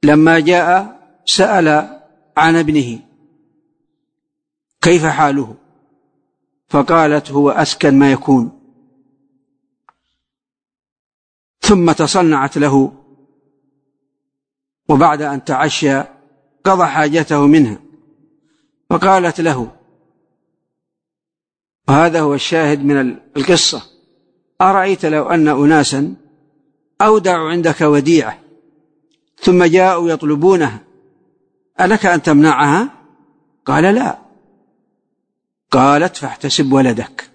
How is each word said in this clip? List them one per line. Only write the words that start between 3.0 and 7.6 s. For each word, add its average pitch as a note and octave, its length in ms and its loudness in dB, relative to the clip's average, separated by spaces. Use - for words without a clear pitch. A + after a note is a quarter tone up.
كيف E3+ 240 2
حاله، C#3+ 500 -2
فقالت: D3+ 640 0
"هو C#3+ 180 2
أسكن D3 500 0